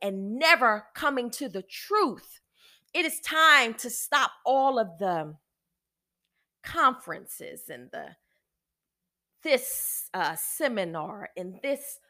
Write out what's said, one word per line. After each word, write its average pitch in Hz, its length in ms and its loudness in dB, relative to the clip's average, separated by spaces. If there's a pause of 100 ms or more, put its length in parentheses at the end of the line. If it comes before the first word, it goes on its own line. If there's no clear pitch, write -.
and 196 360 -4
never 262 580 4
coming 269 360 0
to - 160 -6
the 190 140 -8
truth. - 800 -2 (520)
It 349 120 0
is - 160 -4
time 294 540 6
to 247 140 -8
stop 254 420 0 (140)
all 269 340 4
of 185 200 -2
the 165 360 -2 (1300)
conferences - 1040 -2
and 127 220 -16
the, - 240 -12 (1300)
this, - 720 -2
uh, 165 220 0
seminar 190 1040 -4
and 185 260 -10
this 277 360 -4 (100)